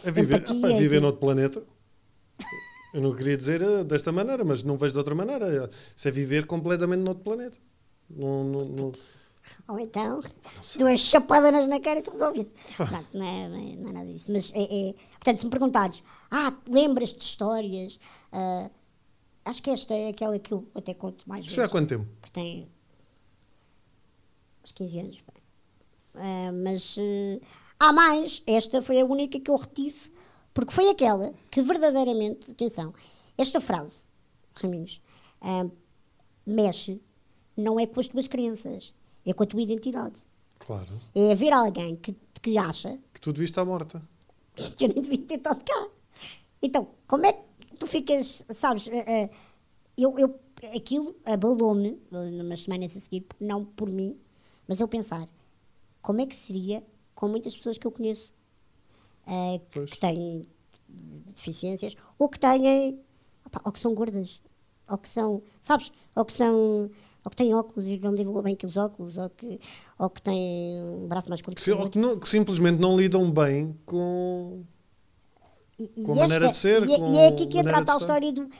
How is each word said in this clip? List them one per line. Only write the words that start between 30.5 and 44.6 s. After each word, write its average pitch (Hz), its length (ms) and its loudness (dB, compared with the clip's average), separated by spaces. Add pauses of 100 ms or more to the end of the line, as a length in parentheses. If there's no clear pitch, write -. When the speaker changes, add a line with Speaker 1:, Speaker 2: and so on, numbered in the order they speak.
Speaker 2:
porque - 180 -2
foi 381 180 4
aquela 233 440 2 (180)
que 269 100 2
verdadeiramente, 262 880 0
atenção, 190 420 -6 (440)
esta 262 220 2
frase, 165 480 -6 (480)
Raminhos, 180 460 -8 (400)
ah, 185 260 -4 (800)
mexe, 208 560 -2 (560)
não 220 220 0
é 226 80 2
com 226 120 -6
as 254 80 -2
tuas 254 200 -4
crenças, 226 680 -6 (320)
é 185 80 0
com 214 100 0
a 202 40 2
tua 208 140 -2
identidade. 226 600 -4 (380)
Speaker 1:
Claro. 98 280 -10 (280)
Speaker 2:
É 208 160 6
haver 226 200 4
alguém 185 440 2
que, 190 200 -10 (260)
que 220 160 0
acha 190 420 -4 (140)
Speaker 1:
Que - 60 -20
tu 151 140 -4
devias 160 160 -4
estar 180 160 -2
morta. 165 360 -6 (760)